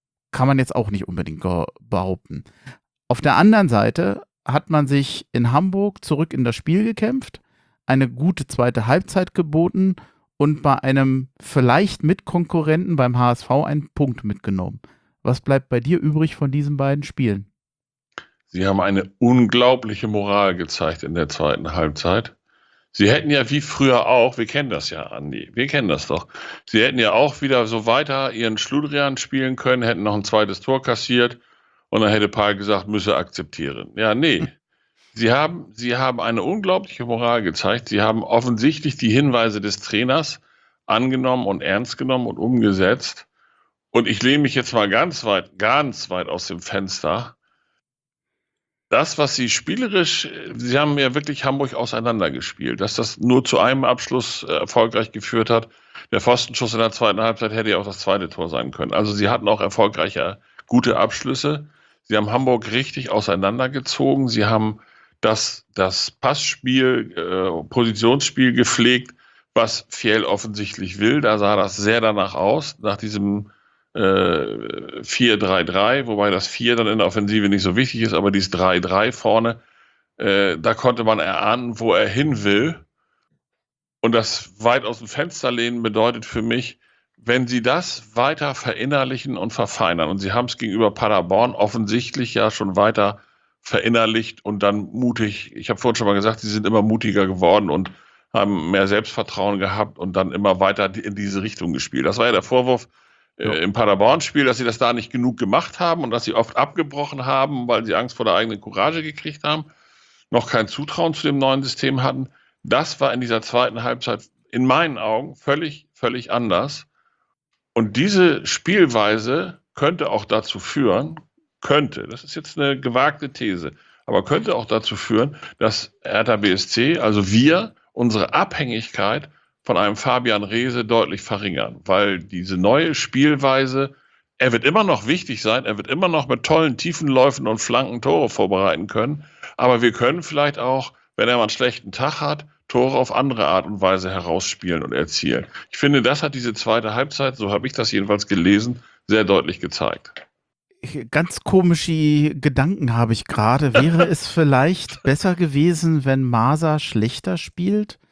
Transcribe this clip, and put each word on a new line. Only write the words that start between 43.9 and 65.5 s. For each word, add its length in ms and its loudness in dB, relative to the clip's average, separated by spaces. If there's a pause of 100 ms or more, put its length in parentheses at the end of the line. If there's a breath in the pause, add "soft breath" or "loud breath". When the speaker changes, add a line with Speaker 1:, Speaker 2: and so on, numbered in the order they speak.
Speaker 2:
ich 140 -2
lehne 220 4
mich 100 0
jetzt 200 -2
mal 160 2
ganz 360 0
weit, 320 -2
ganz 520 0
weit 200 -4
aus 180 -6
dem 120 -8
Fenster. 760 -6 (1500)
Das, 280 2
was 180 0
sie 140 -2
spielerisch, 800 -2 (260)
sie 220 -2
haben 220 2
ja 160 0
wirklich 300 -4
Hamburg 280 -2
auseinandergespielt. 1080 -4
Dass 140 -4
das 240 -4
nur 260 4
zu 160 2
einem 260 2
Abschluss, 640 -2
äh, 40 -6
erfolgreich 600 0
geführt 380 -2
hat. 180 2 (440 loud breath)
Der 100 0
Pfostenschuss 520 0
in 60 -2
der 120 2
zweiten 300 0
Halbzeit 320 -2
hätte 180 -2
ja 60 2
auch 80 -4
das 140 -10
zweite 300 -2
Tor 200 -8
sein 200 -4
können. 240 -6
Also 200 0
sie 160 0
hatten 180 0
auch 140 2
erfolgreiche, 760 0 (280 loud breath)
gute 300 2
Abschlüsse. 720 -2 (340 soft breath)
Sie 120 -4
haben 140 0
Hamburg 420 0
richtig 380 -4
auseinandergezogen. 1200 0
Sie 160 2
haben 340 0 (400 soft breath)
das, 540 -2